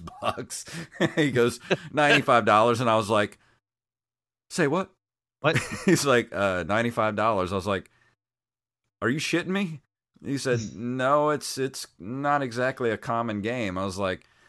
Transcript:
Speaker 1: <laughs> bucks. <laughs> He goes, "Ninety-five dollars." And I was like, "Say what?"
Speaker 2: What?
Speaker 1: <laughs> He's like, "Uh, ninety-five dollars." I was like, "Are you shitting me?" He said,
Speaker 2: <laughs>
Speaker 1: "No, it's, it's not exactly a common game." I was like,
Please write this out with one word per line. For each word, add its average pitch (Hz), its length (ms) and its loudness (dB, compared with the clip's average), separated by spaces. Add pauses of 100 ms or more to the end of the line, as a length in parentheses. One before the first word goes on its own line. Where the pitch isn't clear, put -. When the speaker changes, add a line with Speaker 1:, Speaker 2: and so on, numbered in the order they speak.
(120)
Speaker 1:
<laughs> - 100 -20
bucks. - 440 -6 (260)
<laughs> - 240 -2
He 151 140 2
goes, 120 300 2 (340)
"Ninety-five 139 520 4
dollars." 110 360 6
And 123 80 2
I 110 80 6
was 107 140 0
like, 104 260 2 (1120)
"Say 175 160 0
what?" 175 260 -2 (500)
Speaker 2:
What? 147 160 2
Speaker 1:
<laughs> - 280 -6
He's 160 220 4
like, 123 260 2
"Uh, 92 340 0
ninety-five 110 480 0
dollars." 104 380 0
I - 20 -2
was 92 120 -4
like, 98 240 -4 (1120)
"Are 113 60 2
you 147 100 0
shitting - 280 -2
me?" 185 340 -4 (420)
He 135 160 -4
said, 123 280 0
Speaker 2:
<laughs> 64 80 -14
Speaker 1:
"No, 131 540 0
it's, 143 300 -4
it's 135 260 -6 (140)
not 139 420 -2
exactly 127 480 -2
a 104 80 -2
common 117 440 -4
game." 107 360 -4
I 95 80 -4
was 95 140 -6
like, 92 260 -4 (240)